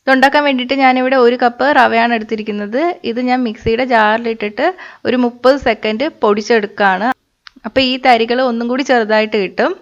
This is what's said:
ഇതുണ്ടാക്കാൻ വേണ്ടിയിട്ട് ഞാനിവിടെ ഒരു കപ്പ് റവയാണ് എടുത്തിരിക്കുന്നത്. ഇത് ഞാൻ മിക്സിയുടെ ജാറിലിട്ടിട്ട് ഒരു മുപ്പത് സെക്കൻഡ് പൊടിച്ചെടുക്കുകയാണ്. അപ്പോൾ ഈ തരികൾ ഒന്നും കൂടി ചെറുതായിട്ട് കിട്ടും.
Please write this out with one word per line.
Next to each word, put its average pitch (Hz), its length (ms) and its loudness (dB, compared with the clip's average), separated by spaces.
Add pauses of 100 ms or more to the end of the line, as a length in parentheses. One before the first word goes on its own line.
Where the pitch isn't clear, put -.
ഇതുണ്ടാക്കാൻ 269 460 2
വേണ്ടിയിട്ട് 262 340 -2
ഞാനിവിടെ 254 440 2
ഒരു 240 180 4
കപ്പ് 240 240 0 (120)
റവയാണ് 226 400 2
എടുത്തിരിക്കുന്നത്. 214 640 -6 (280)
ഇത് 233 180 -6
ഞാൻ 254 180 0
മിക്സിയുടെ 226 460 -4
ജാറിലിട്ടിട്ട് 226 760 0 (400)
ഒരു 247 180 0
മുപ്പത് 240 400 0
സെക്കൻഡ് 220 420 -2 (160)
പൊടിച്ചെടുക്കുകയാണ്. 208 880 0 (580)
അപ്പോൾ 254 160 -2 (100)
ഈ - 20 -2 (120)
തരികൾ 240 320 2 (120)
ഒന്നും 233 220 -4
കൂടി 254 180 -2
ചെറുതായിട്ട് 220 520 0
കിട്ടും. 208 400 -2